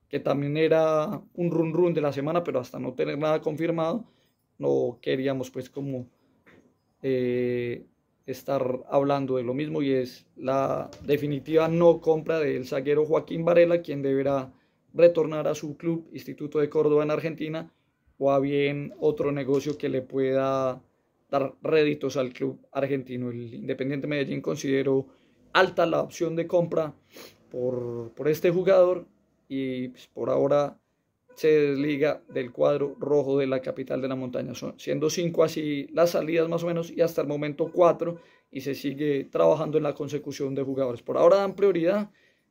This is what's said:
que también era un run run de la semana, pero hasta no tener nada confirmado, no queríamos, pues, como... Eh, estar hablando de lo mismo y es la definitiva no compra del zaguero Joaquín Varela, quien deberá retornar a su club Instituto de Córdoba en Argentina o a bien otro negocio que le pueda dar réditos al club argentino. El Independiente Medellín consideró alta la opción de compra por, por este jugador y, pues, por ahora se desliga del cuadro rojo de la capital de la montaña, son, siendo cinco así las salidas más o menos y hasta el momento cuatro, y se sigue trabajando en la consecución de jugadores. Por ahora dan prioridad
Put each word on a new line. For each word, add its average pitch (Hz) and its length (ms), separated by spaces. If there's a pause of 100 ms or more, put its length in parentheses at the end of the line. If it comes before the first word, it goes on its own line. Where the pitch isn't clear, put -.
que 143 120
también 143 380
era 156 640 (120)
un 175 160
run 165 240
run 175 200
de 160 80
la 143 120
semana, 156 300
pero 131 160
hasta - 200
no 127 140
tener 151 240
nada 156 240
confirmado, 165 640 (540)
no 135 420
queríamos, 135 480
pues, 127 220
como... 135 360 (920)
Eh, 123 880 (380)
estar 127 640
hablando 139 480
de 123 60
lo 123 100
mismo 151 280
y 135 100
es 127 340 (100)
la 135 540 (140)
definitiva 147 640
no 165 320
compra 160 400
del 135 260
zaguero 147 400
Joaquín 156 380
Varela, 170 380
quien 143 200
deberá 135 500 (420)
retornar 156 540
a 151 80
su 147 200
club 165 380
Instituto 147 460
de 147 100
Córdoba 151 340
en 151 80
Argentina 156 600 (460)
o 139 140
a 139 80
bien 143 600
otro 151 320
negocio 143 460
que 143 120
le 131 120
pueda 135 800 (480)
dar 139 320
réditos 147 540
al 127 160
club 131 280 (120)
argentino. 131 600
El 117 220
Independiente 139 540
Medellín 143 340
consideró 135 680 (440)
alta 185 340
la 156 160
opción 165 340
de 165 120
compra 165 460 (560)
por, 120 640
por 135 120
este 156 240
jugador 180 540 (420)
y, 131 420
pues, - 180
por 120 220
ahora 139 480 (580)
se - 120
desliga 147 840
del 127 220
cuadro 143 480
rojo 139 400
de 139 80
la 131 140
capital 135 400
de 131 60
la 131 80
montaña, 131 380
son, - 260
siendo 143 300
cinco 165 340
así 151 480
las 170 200
salidas 165 360
más 165 160
o 175 40
menos 170 240
y 170 100
hasta 165 200
el 143 60
momento 147 460
cuatro, 170 460 (320)
y 135 100
se 139 140
sigue 139 480
trabajando 156 560
en 151 40
la 143 120
consecución 139 580
de 139 80
jugadores. 131 400
Por 131 160
ahora 170 200
dan 196 180
prioridad 196 560 (400)